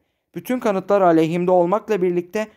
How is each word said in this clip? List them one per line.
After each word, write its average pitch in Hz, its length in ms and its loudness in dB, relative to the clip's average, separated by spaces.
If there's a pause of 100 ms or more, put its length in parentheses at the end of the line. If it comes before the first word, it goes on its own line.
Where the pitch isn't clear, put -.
(360)
Bütün 240 240 -6
kanıtlar 202 420 -2
aleyhimde 175 500 2
olmakla 185 500 0
birlikte 180 560 -4